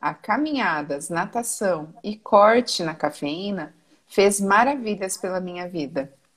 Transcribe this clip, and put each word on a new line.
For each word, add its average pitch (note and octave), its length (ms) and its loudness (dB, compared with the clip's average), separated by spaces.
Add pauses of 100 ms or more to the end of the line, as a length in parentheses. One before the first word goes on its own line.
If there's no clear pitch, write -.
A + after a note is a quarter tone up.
a D3+ 140 -4
caminhadas, F#3+ 960 -2
natação E3+ 840 -4 (100)
e G#3+ 140 -8
corte A3 640 4
na D#3+ 120 -4
cafeína, D#3+ 760 -4 (360)
fez G3+ 340 4
maravilhas G#3 720 2
pela F#3 240 -4
minha F3+ 300 -8
vida. D3+ 420 -6 (260)